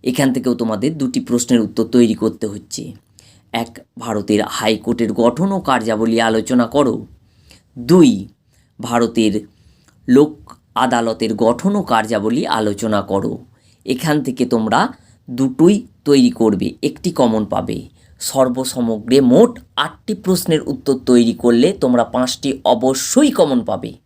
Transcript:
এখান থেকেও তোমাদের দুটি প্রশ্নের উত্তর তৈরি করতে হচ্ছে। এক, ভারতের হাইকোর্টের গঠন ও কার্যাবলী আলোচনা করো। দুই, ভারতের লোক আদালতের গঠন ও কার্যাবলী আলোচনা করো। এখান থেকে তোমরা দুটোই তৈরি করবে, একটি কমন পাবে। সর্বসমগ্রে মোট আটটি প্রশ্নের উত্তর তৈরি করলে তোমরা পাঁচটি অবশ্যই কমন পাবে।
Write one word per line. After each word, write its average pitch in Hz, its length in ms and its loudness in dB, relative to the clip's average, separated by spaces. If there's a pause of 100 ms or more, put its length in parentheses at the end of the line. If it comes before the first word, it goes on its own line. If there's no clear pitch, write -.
এখান 127 300 0
থেকেও 127 220 -2
তোমাদের 117 420 -4
দুটি 127 220 -4
প্রশ্নের 117 420 0
উত্তর 110 240 -2
তৈরি 117 300 2
করতে 110 320 -4
হচ্ছে। - 360 -12 (680)
এক, 117 280 -6 (200)
ভারতের 107 440 -2
হাইকোর্টের 110 720 -2
গঠন 123 380 0
ও 190 80 -2
কার্যাবলী 113 600 0
আলোচনা 113 480 0
করো। 113 380 0 (720)
দুই, 123 500 4 (540)
ভারতের 117 520 0 (720)
লোক 143 260 4 (420)
আদালতের 113 600 0
গঠন 120 400 0
ও 202 80 -2
কার্যাবলী 110 600 0
আলোচনা 104 560 -2
করো। 98 320 -2 (520)
এখান 147 380 -2
থেকে 127 220 -2
তোমরা 110 340 0 (480)
দুটোই 160 480 2 (300)
তৈরি 135 260 4
করবে, 104 360 0 (160)
একটি - 280 -4
কমন 110 340 0
পাবে। 101 320 -6 (420)
সর্বসমগ্রে 127 1000 0
মোট 151 300 6 (240)
আটটি - 380 -6
প্রশ্নের 175 480 -2
উত্তর 135 340 -4 (100)
তৈরি 120 280 4
করলে 120 400 4
তোমরা 123 300 0
পাঁচটি 127 460 -4 (160)
অবশ্যই 131 680 2
কমন 143 320 2
পাবে। 104 280 -6 (140)